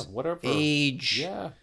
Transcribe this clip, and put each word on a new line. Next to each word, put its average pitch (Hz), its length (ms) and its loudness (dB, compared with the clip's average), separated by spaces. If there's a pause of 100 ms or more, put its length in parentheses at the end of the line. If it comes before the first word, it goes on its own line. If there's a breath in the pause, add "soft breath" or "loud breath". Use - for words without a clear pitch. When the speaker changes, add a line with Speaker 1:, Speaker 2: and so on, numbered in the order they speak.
Speaker 1:
Yeah, - 80 -14
whatever. 160 300 -2
Speaker 2:
age. 143 800 2
Speaker 1:
Yeah, 190 280 -6 (140)